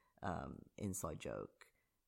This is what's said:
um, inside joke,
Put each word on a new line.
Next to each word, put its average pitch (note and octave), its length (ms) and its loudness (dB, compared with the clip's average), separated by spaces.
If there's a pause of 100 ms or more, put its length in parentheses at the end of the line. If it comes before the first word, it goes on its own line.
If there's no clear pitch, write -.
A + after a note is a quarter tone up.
(240)
um, D2 340 2 (200)
inside F2+ 420 2
joke, - 480 -4 (400)